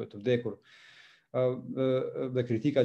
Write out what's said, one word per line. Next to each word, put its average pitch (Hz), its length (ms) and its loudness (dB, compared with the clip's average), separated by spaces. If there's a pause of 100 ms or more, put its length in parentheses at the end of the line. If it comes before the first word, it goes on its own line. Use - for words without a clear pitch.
të 104 180 -10
vdekur. 117 400 0 (760)
Ë, 127 60 0 (340)
ë, 131 560 0
dhe 127 160 0
kritika 135 380 2